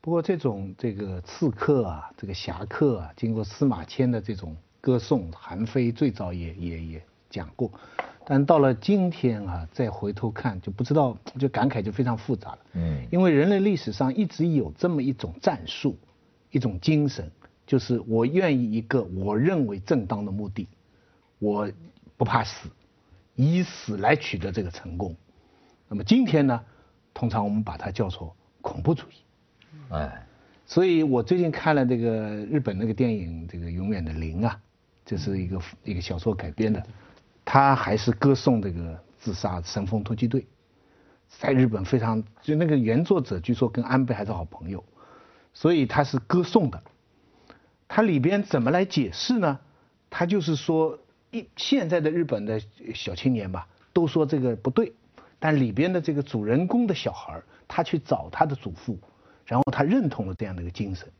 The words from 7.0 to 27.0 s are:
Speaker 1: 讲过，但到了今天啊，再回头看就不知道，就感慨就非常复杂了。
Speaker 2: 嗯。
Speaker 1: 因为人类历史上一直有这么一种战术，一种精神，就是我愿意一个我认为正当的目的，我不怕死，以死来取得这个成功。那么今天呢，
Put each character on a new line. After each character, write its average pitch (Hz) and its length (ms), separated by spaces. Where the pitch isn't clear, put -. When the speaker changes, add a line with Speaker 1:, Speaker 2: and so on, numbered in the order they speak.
Speaker 1:
讲 80 280
过， 113 160
但 139 220
到 156 140
了 135 120
今 180 380
天 113 380
啊， 87 240
再 120 180
回 101 240
头 110 160
看 104 320
就 101 100
不 98 120
知 135 100
道， 139 240
就 135 100
感 123 180
慨 131 140
就 104 100
非 127 120
常 120 120
复 110 200
杂 - 160
了。 - 80
Speaker 2:
嗯。 160 380
Speaker 1:
因 175 80
为 185 120
人 151 180
类 202 100
历 202 160
史 - 160
上 262 220
一 214 140
直 - 180
有 135 320
这 180 100
么 156 140
一 131 100
种 87 300
战 - 240
术， - 320
一 143 80
种 107 200
精 147 300
神， 85 220
就 131 140
是 120 280
我 113 200
愿 165 280
意 117 180
一 113 80
个 120 200
我 95 340
认 151 300
为 101 140
正 113 260
当 104 180
的 101 80
目 101 160
的， 98 200
我 104 280
不 - 80
怕 113 200
死， - 260
以 160 300
死 - 340
来 107 180
取 - 220
得 95 140
这 104 100
个 90 80
成 85 300
功。 87 160
那 104 100
么 95 60
今 240 200
天 151 220
呢， 120 160